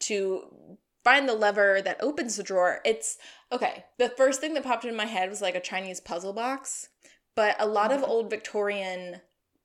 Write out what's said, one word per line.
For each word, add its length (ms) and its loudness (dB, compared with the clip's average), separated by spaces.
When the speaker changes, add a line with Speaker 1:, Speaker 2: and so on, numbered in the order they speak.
Speaker 1:
to 800 -6
find 220 6
the 80 0
lever 460 4
that 220 -4
opens 340 -4
the 60 -8
drawer. 420 0
It's, 320 -2
okay, 360 2
the 140 4
first 320 6
thing 120 -2
that 100 0
popped 200 0
in 100 -6
my 120 -2
head 240 -2
was, 100 -10
like, 140 0
a 60 -2
Chinese 400 -8
puzzle 340 -6
box, 560 -6
but 240 4
a 80 2
lot 260 2
of 100 0
Speaker 2:
Mm-hmm. 80 0
Speaker 1:
old 200 0
Victorian 920 -6